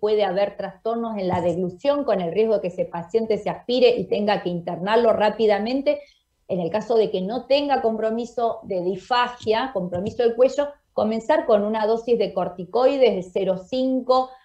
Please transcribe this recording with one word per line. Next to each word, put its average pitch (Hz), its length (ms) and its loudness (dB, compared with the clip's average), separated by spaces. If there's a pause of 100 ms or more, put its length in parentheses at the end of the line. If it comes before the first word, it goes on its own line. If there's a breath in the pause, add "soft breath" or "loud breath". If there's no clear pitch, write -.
puede 214 200 2
haber 196 360 -2
trastornos 226 580 -6
en 185 120 -4
la 180 120 0
deglución, 180 640 -2
con 202 160 0
el 170 100 -4
riesgo 214 260 2
de - 40 0
que 185 60 -4
ese 175 180 -4
paciente 208 540 -2
se 196 100 -6
aspire 247 480 2
y 196 80 -2
tenga 202 380 0
que 180 80 -4
internarlo 185 640 0
rápidamente. 220 880 0 (440 loud breath)
En 175 140 -2
el 165 100 -2
caso 214 260 0
de 214 140 4
que 185 120 -2
no 240 240 -6
tenga 277 340 2
compromiso 226 840 -2
de 185 180 -4
disfagia, 240 920 -2
compromiso 185 520 -4
del 233 120 2
cuello, 269 320 2 (240)
comenzar 220 540 0
con 208 180 4
una 214 220 -2
dosis 226 320 0
de 196 160 -2
corticoides 226 800 2
de 185 80 -4
cero 185 340 -2 (100)
cinco 254 640 0 (160 loud breath)